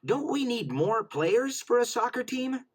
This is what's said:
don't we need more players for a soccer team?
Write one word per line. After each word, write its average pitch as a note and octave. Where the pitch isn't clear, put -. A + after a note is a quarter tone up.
don't C#4
we C4+
need A#3
more G3
players G3+
for -
a A#3+
soccer A#3+
team? B3+